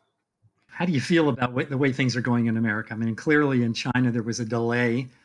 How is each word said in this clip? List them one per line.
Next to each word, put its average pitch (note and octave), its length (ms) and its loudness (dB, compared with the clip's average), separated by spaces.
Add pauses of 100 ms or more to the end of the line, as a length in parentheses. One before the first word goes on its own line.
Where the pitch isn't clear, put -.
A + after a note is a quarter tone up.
(680)
How - 180 -6
do F3+ 80 0
you C3+ 80 2
feel E3 300 2
about B2 240 -2
wa-, B2+ 100 -2
the C3+ 140 -4
way C#3 140 2
things B2+ 240 0
are A#2+ 60 -4
going A#2+ 240 2
in A2+ 120 0
America? A2 340 -2
I G#2+ 40 -8
mean, A2+ 200 -2
clearly D3 460 2
in A#2 100 0
China, B2+ 380 0
there A#2 120 -2
was A2+ 180 -6
a A#2 40 -4
delay A#2+ 640 0 (160)